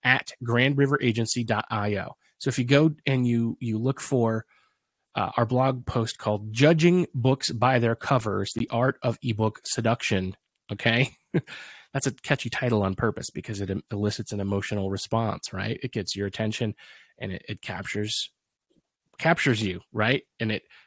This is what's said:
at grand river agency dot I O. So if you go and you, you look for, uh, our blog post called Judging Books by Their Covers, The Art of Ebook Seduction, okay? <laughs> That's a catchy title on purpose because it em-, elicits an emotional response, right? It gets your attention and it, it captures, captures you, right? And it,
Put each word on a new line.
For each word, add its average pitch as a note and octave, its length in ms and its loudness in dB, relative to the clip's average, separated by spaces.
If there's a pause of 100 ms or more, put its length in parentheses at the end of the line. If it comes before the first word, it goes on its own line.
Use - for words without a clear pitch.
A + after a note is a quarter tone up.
at B2+ 280 2 (120)
grand B2 340 2
river C#3 240 4
agency A#2 420 0
dot G#2+ 280 -2
I G#2 260 -2
O. - 180 -8 (220)
So - 120 -4
if B2+ 100 0
you B2 60 0
go C#3+ 260 6 (160)
and B2+ 200 2
you, A#2 320 0
you A2 200 -2
look C3 200 -2
for, A2+ 460 0 (680)
uh, G2+ 200 -2
our A#2+ 120 2
blog B2+ 400 2
post A#2 320 -2
called G#2+ 340 -4
Judging E3 600 4
Books C3 340 2
by B2 300 2
Their A#2 160 2
Covers, A2+ 600 0
The A#2 140 -4
Art B2 320 0
of A#2+ 220 -2
Ebook A2 420 -2
Seduction, G2+ 720 0 (340)
okay? A#2 460 0 (160)
<laughs> D#3+ 80 2 (500)
That's - 140 -2
a C3 80 0
catchy - 380 -2
title A2+ 320 2
on F#2+ 100 0
purpose - 380 -2
because G2+ 280 -8
it G2 120 -4
em-, F#2+ 180 -4
elicits G#2 420 -2
an G#2 80 -4
emotional G2 520 -2
response, A2+ 600 -4
right? G2+ 280 -4
It C3 100 -6
gets G2 240 -4
your G2+ 120 -2
attention A2 480 -4 (420)
and - 140 -10
it, F2+ 180 -10
it G#2 140 -12
captures, G2+ 680 -6 (880)
captures C3+ 460 2
you, F2+ 180 -4 (100)
right? A2+ 300 0 (180)
And A2 120 -2
it, G#2 120 -4 (240)